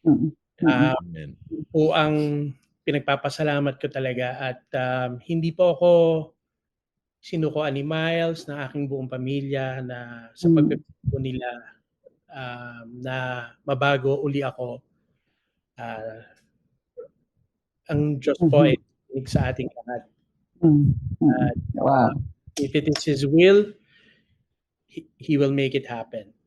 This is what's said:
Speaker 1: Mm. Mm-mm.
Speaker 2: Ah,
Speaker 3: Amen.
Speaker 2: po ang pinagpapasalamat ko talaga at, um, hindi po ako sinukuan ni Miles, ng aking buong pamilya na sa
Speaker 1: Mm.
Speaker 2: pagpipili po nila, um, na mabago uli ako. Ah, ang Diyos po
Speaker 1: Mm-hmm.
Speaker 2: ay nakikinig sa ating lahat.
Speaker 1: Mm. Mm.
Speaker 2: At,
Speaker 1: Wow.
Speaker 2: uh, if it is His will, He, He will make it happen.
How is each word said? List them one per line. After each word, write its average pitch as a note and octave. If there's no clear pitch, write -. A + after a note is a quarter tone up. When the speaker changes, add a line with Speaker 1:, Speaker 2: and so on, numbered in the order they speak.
Speaker 1:
Mm. D#3+
Mm-mm. D#3
Speaker 2:
Ah, B2+
Speaker 3:
Amen. C3
Speaker 2:
po D#3+
ang D3+
pinagpapasalamat C#3+
ko C#3
talaga B2+
at, B2+
um, B2+
hindi E3
po F3
ako F3
sinukuan D3+
ni C#3
Miles, E3
ng C#3+
aking C#3+
buong C3
pamilya C3
na A#2+
sa F3
Speaker 1:
Mm. E3+
Speaker 2:
pagpipili D3
po C#3
nila, B2+
um, A#2+
na B2+
mabago C#3
uli C#3
ako. B2+
Ah, A2+
ang D3
Diyos C#3+
po D#3+
Speaker 1:
Mm-hmm. D3+
Speaker 2:
ay B2+
nakikinig -
sa -
ating B2
lahat. A#2+
Speaker 1:
Mm. D3
Mm. C#3+
Speaker 2:
At, -
Speaker 1:
Wow. -
Speaker 2:
uh, B2+
if C#3
it D3
is D3+
His C#3
will, F#3
He, -
He D#3
will C#3
make C3+
it C3+
happen. A2+